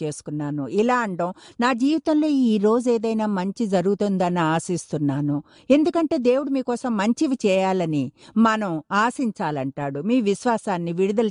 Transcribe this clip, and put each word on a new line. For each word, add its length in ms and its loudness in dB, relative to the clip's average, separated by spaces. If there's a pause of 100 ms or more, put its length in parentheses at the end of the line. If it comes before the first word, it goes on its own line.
చేసుకున్నాను. 640 -6
ఇలా 300 2
అనడం, 340 -4 (280)
"నా 120 2
జీవితంలో 540 0
ఈ 320 2
రోజు 320 2
ఏదైనా 360 0
మంచి 400 -2
జరుగుతుందని 760 0
ఆశిస్తున్నాను." 1040 0 (280)
ఎందుకంటే 480 2
దేవుడు 320 2
మీకోసం 460 -2
మంచివి 500 0
చేయాలని 640 0 (240)
మనం 460 2 (100)
ఆశించాలంటాడు. 1080 -2
మీ 200 2
విశ్వాసాన్ని 720 -2
విడుదల 380 0